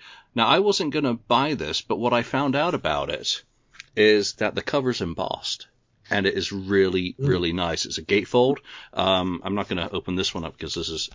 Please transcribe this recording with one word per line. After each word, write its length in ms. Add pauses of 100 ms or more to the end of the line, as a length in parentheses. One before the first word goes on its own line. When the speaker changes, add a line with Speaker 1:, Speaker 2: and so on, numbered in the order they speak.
(340)
Speaker 1:
Now, 120
I 140
wasn't 340
gonna 200
buy 400
this, 280
but 160
what 160
I 80
found 340
out 180
about 360
it 320 (520)
is 400
that 200
the 80
cover's 400
embossed. 640 (440)
And 160
it 80
is 180
really, 640
Speaker 2:
Mm. 140
Speaker 1:
really 240
nice. 340
It's 120
a 40
gatefold. 540 (380)
Um, 500
I'm 100
not 140
gonna 240
open 220
this 200
one 100
up 120
because 180
this 140
is 260